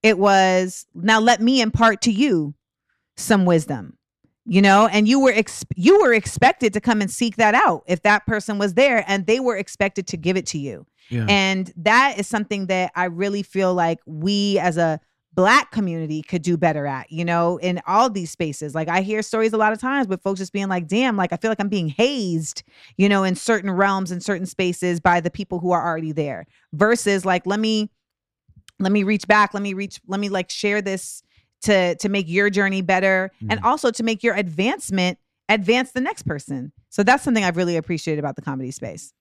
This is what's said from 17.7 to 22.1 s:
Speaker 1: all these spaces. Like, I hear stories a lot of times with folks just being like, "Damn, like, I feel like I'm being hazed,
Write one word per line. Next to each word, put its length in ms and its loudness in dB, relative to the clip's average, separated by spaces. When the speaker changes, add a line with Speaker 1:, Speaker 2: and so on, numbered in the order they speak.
Speaker 1:
all 220 2
these 200 -6
spaces. 460 -8
Like, 140 -4
I 100 2
hear 220 -2
stories 320 0
a 40 -2
lot 140 2
of 80 -6
times 300 -2
with 120 -4
folks 200 -4
just 100 -8
being 160 -4
like, 220 -4
"Damn, 260 0
like, 160 -2
I 60 -6
feel 120 -4
like 120 -4
I'm 80 -2
being 180 -2
hazed, 760 -2